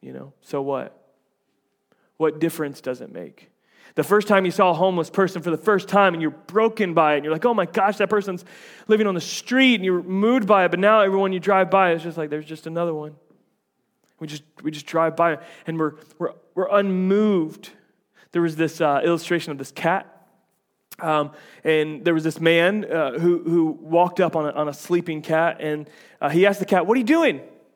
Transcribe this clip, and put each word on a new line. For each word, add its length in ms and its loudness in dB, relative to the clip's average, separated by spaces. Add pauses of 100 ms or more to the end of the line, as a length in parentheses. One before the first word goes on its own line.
You 120 -16
know, 280 -16
so 220 -8
what? 360 -8 (1160)
What 220 0
difference 420 -4
does 200 -8
it 100 -18
make?" 400 -18 (420)
The 100 -2
first 240 0
time 180 2
you 60 -2
saw 200 2
a 20 2
homeless 380 0
person 320 -2
for 80 -4
the 60 -2
first 300 0
time 260 4
and 100 -4
you're 80 -2
broken 640 -2
by 180 4
it, 40 2
and 60 -4
you're 100 -2
like, 120 -4
"Oh 80 2
my 140 0
gosh, 300 -2
that 120 0
person's 340 -2 (440)
living 180 4
on 80 0
the 80 -4
street," 540 2
and 100 -4
you're 160 0
moved 460 0
by 180 6
it, 60 2
but 80 -2
now 220 4
everyone 320 0
you 60 -4
drive 300 2
by 240 4
is 80 -4
just 160 -10
like, 140 -6
"There's 140 -8
just 200 -14
another 300 -4
one." 200 -12 (1040)
We 80 -12
just, 160 -14 (200)
we 80 -4
just 140 -14
drive 320 0
by 220 0 (280)
and 100 -6
we're, 180 -2 (220)
we're, 140 -6 (240)
we're 140 -2
unmoved. 1000 0 (600)
There 100 0
was 140 0
this, 240 -2
uh, 240 2
illustration 480 -2
of 60 -8
this 160 -12
cat. 380 -2 (880)
Um, 320 -2 (340)
and 400 0
there 80 2
was 100 0
this 160 -4
man, 460 2
uh, 340 -2
who, 240 2
who 280 2 (100)
walked 400 0
up 160 0
on 80 -2
a, 60 -4
on 180 -4
a 40 -10
sleeping 480 -4
cat, 380 0
and, 300 -8 (320)
uh, 80 0
he 160 4
asked 140 4
the 60 -4
cat, 220 2
"What 80 4
are 40 0
you 60 -2
doing?" 360 2 (340)